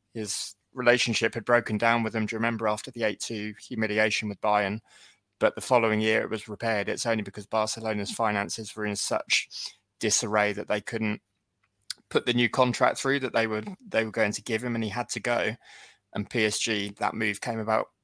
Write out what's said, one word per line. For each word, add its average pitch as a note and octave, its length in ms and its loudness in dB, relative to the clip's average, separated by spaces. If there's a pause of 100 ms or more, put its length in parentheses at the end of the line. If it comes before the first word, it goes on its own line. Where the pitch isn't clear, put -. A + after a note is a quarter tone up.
(120)
His - 420 -8 (180)
relationship A#2+ 600 2
had A2 120 -8
broken A#2 320 2
down A#2 260 4
with G#2+ 100 -2
them. A2 120 0
Do G#2+ 100 -4
you A2 40 -2
remember A2+ 280 0
after G#2+ 240 -2
the A#2 120 -6
eight G#2+ 160 0
two G#2+ 340 -6 (120)
humiliation A2 600 0
with G2+ 140 -6
Bayern? G#2 380 2 (600)
But G#2+ 160 4
the A2 60 -10
following A2+ 400 4
year A2 200 2
it - 80 -4
was G#2+ 200 -6
repaired. G#2 400 -2
It's - 160 -2
only A2+ 180 0
because G2 220 -12
Barcelona's G#2+ 680 -2
finances G#2 640 -2
were G#2+ 100 -4
in G#2 120 -2
such - 500 0 (520)
disarray G#2 520 2
that G2 160 -6
they G#2+ 140 0
couldn't A2 400 -4 (880)
put - 160 0
the B2 80 2
new A#2+ 160 4
contract B2+ 480 4
through C#3 240 0
that B2+ 120 -4
they A2+ 140 2
were, G#2+ 160 -2 (240)
they A2 160 2
were A2 80 -6
going G#2 220 2
to - 100 -8
give A2+ 180 -2
him, A#2+ 140 -4
and A2+ 80 -2
he A2 60 -4
had A#2 200 -6
to G#2+ 120 -6
go. A#2 340 0 (580)
And G2+ 160 -4
P A#2 140 0
S G#2+ 160 2
G, G#2 400 -2
that G#2 140 0
move G#2 260 -4
came A2+ 200 -4
about A2 280 0 (160)